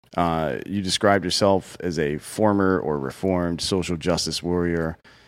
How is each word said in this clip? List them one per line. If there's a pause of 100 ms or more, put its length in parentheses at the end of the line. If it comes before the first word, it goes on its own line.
(160)
Uh,
you
described
yourself
as
a
former
or
reformed
social
justice
warrior. (320)